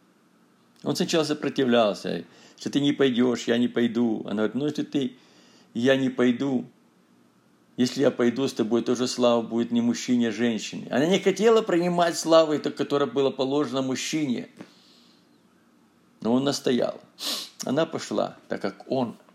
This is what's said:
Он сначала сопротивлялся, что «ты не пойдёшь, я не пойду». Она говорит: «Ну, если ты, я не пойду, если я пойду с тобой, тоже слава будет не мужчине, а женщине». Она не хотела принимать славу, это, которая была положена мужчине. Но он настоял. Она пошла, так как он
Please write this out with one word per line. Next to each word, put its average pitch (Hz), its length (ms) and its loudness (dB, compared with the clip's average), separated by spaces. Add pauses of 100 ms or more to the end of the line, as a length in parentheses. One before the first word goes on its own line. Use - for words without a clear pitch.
(840)
Он - 100 -2
сначала 175 300 0
сопротивлялся, 120 1000 0 (320)
что - 140 -8
«ты 143 100 0
не 143 120 2
пойдёшь, 127 560 2
я 117 100 2
не 120 80 2
пойду». 117 600 0
Она 107 200 0
говорит: 104 80 -4
«Ну, 139 120 -2
если 147 180 -4
ты, 135 320 -4 (580)
я 131 220 4
не 135 120 2
пойду, 127 580 0 (1120)
если 127 260 0
я 127 100 4
пойду 123 340 0
с 135 60 -4
тобой, 117 300 0
тоже 123 260 0
слава 120 340 2
будет 117 300 -2
не 120 80 2
мужчине, 120 480 0
а - 20 -2
женщине». 113 640 -4
Она 131 140 2
не 185 120 2
хотела 214 440 2
принимать 175 540 0
славу, 160 360 4
это, - 180 -2
которая 139 400 0
была 135 220 0
положена 135 500 -2
мужчине. 131 680 -4 (1700)
Но 110 140 0
он 131 100 2
настоял. - 560 0 (640)
Она 147 200 0
пошла, 104 520 -6 (100)
так 98 160 -6
как - 260 -8
он 120 280 -2 (180)